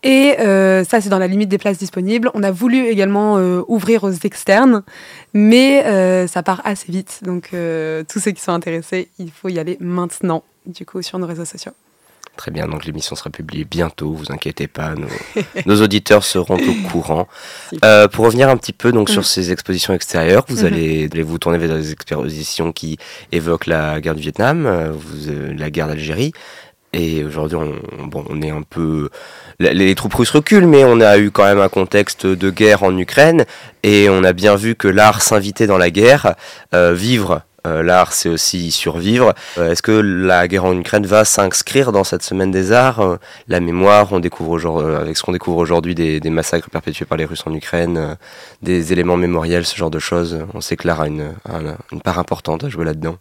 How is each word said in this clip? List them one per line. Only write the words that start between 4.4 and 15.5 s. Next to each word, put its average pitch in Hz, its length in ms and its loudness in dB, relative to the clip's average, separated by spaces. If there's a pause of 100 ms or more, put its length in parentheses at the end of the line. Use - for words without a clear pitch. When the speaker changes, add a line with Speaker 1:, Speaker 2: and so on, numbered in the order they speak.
Speaker 1:
mais, 254 500 6
euh, 185 440 2
ça 175 160 -6
part 185 200 -4
assez 202 280 -6
vite. 185 320 -10
Donc, 180 320 -8
euh, 160 520 -6
tous - 120 -8
ceux 208 100 -4
qui 185 100 -8
sont - 120 -6
intéressés, 170 680 -6
il 170 140 -14
faut - 180 -10
y 175 80 -6
aller 165 220 -8
maintenant, 175 640 -4 (240)
du 180 180 -18
coup, 185 160 -12
sur 185 160 -12
nos 185 80 -6
réseaux 170 200 -12
sociaux. - 260 -16 (680)
Speaker 2:
Très - 140 -14
bien, 78 160 -6
donc 76 180 -8
l'émission 78 300 -10
sera - 140 -14
publiée 78 360 -12
bientôt, 80 460 -6
vous 78 200 -10
inquiétez 76 360 -8
pas, - 280 -10
nos, 82 120 -10 (280)
Speaker 1:
<laughs> - 300 -8